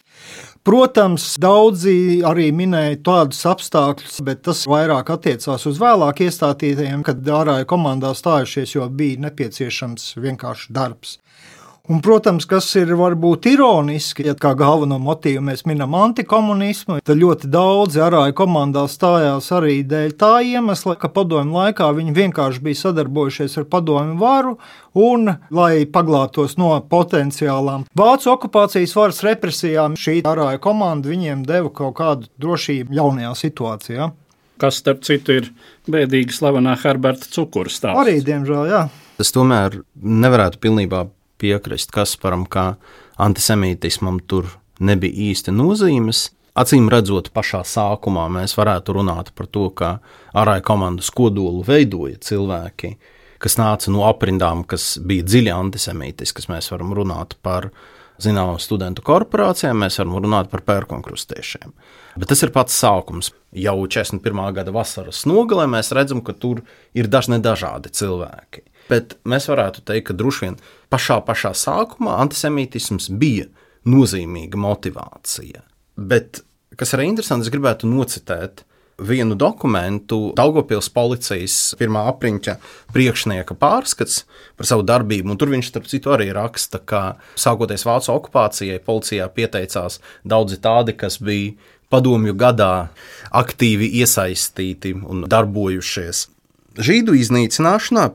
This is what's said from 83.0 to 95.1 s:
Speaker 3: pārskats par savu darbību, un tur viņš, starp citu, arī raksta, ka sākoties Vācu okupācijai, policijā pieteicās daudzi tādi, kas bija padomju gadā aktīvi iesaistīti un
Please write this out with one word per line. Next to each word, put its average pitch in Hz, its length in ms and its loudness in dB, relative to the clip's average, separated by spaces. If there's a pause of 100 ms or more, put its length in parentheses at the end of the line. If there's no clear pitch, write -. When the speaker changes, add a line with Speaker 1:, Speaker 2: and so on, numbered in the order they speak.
Speaker 3:
pārskats 175 640 0 (340)
par 117 140 -8
savu 107 180 2
darbību, 104 460 0
un 98 80 -4
tur 143 100 2
viņš, 127 220 -2
starp - 180 -10
citu, 135 240 -2
arī 107 220 0
raksta, 104 420 -6
ka 104 220 -4 (340)
sākoties 110 540 -2
Vācu 120 240 0
okupācijai, 104 720 -2
policijā 107 480 -4
pieteicās 95 640 -6 (240)
daudzi 101 400 0
tādi, 117 320 2
kas - 240 -8
bija 104 380 -4 (360)
padomju 117 460 4
gadā 98 540 2 (400)
aktīvi 113 580 2 (140)
iesaistīti 92 920 -4
un 92 320 -8